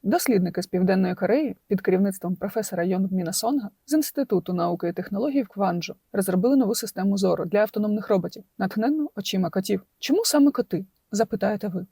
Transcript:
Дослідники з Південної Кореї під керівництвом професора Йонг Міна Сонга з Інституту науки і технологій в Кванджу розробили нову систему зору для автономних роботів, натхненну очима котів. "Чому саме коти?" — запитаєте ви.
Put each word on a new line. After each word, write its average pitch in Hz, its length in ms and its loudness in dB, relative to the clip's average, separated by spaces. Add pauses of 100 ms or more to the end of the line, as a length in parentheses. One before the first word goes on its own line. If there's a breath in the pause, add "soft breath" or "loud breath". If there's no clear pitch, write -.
Дослідники 196 580 2
з - 60 -8
Південної 185 480 2
Кореї 240 400 0 (120)
під 196 140 0
керівництвом 185 540 0
професора 202 480 -4
Йонг 185 280 0
Міна 180 220 -2
Сонга 233 360 -2 (160)
з - 80 -4
Інституту 254 600 0
науки 175 340 0
і 175 60 -2
технологій 240 500 -2
в 196 40 -6
Кванджу 180 480 -4 (180)
розробили 190 420 2
нову 233 200 4
систему 196 420 -2
зору 185 280 2
для 202 140 2
автономних 208 500 0
роботів, 180 340 -2 (140)
натхненну 240 580 0
очима 190 340 -2
котів. 190 320 -2 (180)
"Чому 403 260 0
саме 285 260 6
коти?" — 190 340 -2 (260)
запитаєте 208 560 -2
ви. 185 240 -6